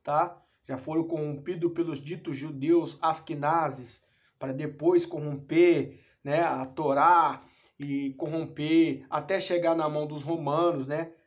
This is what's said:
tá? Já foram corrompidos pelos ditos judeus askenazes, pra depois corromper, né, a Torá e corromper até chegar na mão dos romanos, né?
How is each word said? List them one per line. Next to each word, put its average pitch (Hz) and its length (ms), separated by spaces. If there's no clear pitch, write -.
tá? 151 360
Já 131 100
foram 160 300
corrompidos 165 640
pelos 160 260
ditos 151 380
judeus 151 640
askenazes, 151 1040
pra 131 140
depois 151 520
corromper, 156 960
né, 151 200
a 131 240
Torá 151 760
e 143 340
corromper 156 960
até 151 300
chegar 170 360
na 156 140
mão 151 160
dos 147 160
romanos, 156 640
né? 156 280